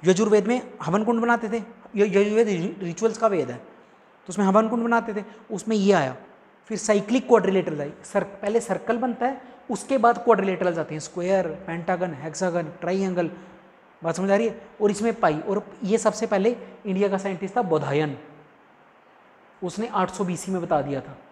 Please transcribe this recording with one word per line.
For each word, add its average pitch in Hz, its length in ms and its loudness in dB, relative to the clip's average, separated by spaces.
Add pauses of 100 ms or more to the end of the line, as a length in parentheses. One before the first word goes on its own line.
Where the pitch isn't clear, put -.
यजुर्वेद 196 420 4
में 247 240 -2 (120)
हवन 202 220 0
कुंड 233 160 0
बनाते 233 280 0
थे, 214 80 -4 (400)
य-, 202 200 4
यजुर्वेद 208 320 4
रि-, 196 340 -2
rituals 180 360 -2
का 226 80 2
वेद 160 240 0
है, 120 60 -8
तो - 720 -20
उसमें 196 180 0
हवन 214 220 6
कुंड 233 160 -2
बनाते 233 300 0
थे, 202 100 -6 (260)
उसमें 220 260 -2
ये 202 160 4
आया। 135 240 2 (500)
फिर 214 120 -8
cyclic 214 500 0
quadrilateral 185 520 4
आई, 143 120 -6 (120)
सर-, 196 200 -2
पहले 220 360 -2
circle 220 360 -2
बनता 240 300 -2
है, 262 160 -4 (280)
उसके 262 280 -2
बाद 233 200 6
quadrilaterals 190 600 2
आते 156 160 -6
हैं, 156 60 -6
square, 180 460 0
pentagon, 170 680 -4
hexagon, 165 480 -2
triangle। 175 680 -2 (760)
बात 165 100 0
समझ 190 160 -2
आ 196 60 6
रही 226 120 2
है? - 200 -10 (120)
और 208 100 4
इसमें 226 300 -2
पाई, 156 200 2
और 202 260 -4 (180)
ये 214 140 2
सबसे 220 280 0
पहले 208 300 2 (300)
India 196 220 0
का 190 100 0
scientist 190 380 -4
था 247 60 2
बोधायन, 147 560 0 (1400)
उसने 190 240 -6
आठ 196 240 0
सौ - 140 -4
बीसी 180 280 -4
में 185 100 -2
बता 160 200 0
दिया 139 180 -4
था। 123 180 -16 (140)